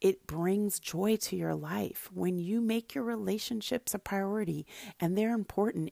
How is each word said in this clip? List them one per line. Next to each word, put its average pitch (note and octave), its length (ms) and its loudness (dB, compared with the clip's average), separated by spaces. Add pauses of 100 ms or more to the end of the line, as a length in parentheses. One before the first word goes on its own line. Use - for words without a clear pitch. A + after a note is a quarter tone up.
it - 260 4
brings F#3+ 520 2
joy G3+ 380 2
to - 200 -4
your E3 180 0
life. D#3+ 580 -4
When F3+ 260 0
you F#3+ 220 0
make A3+ 340 0
your C4+ 100 -2
relationships A3 880 -2
a G3 40 -2
priority G3 680 -2 (320)
and E3+ 180 2
they're A3 180 4
important G3 580 0